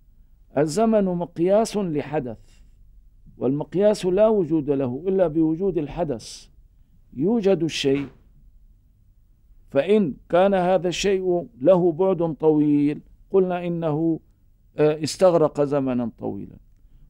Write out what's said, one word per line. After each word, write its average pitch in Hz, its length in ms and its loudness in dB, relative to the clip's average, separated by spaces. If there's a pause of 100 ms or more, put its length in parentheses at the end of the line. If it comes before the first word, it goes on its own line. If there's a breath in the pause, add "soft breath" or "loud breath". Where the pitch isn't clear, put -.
(580)
الزمن 202 480 2
مقياس 185 720 0
لحدث، 147 840 -6 (760)
والمقياس 160 680 0
لا 196 220 4
وجود 160 420 0
له 135 380 -2
إلا 190 200 2
بوجود 160 500 -2
الحدث. 147 720 -8 (640)
يوجد 190 500 0
الشيء، 143 440 -2 (1600)
فإن 170 440 2 (160)
كان 190 240 4
هذا 180 340 2
الشيء 180 600 -2 (140)
له 175 300 4
بعد 165 440 0
طويل 147 640 0 (300)
قلنا 180 360 0
إنه، 165 520 -2 (580)
آه، 151 260 2
استغرق 156 580 2
زمنا 131 560 -2
طويلا، 101 380 -10 (540)